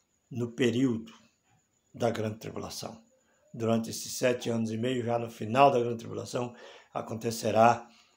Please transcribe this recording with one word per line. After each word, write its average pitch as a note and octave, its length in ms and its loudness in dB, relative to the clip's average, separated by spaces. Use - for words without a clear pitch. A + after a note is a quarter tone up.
no A#2+ 220 -6
período A#2+ 600 0
da A#2 160 0
grande A2 280 -4
tribulação. - 640 -12
Durante A2+ 380 0
esses - 220 -10
sete B2 380 0
anos A2+ 200 -2
e A2+ 60 -4
meio, B2 280 -2
já A#2 140 0
no A#2 120 -6
final A#2+ 400 4
da B2+ 100 4
grande A#2 180 -2
tribulação, A2 560 -6
acontecerá, A2+ 960 2